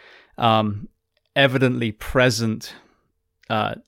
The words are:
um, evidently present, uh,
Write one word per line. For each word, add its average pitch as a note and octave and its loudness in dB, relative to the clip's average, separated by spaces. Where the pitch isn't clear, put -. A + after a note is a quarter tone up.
um, A2 0
evidently B2+ 2
present, A#2 -2
uh, G#2+ -2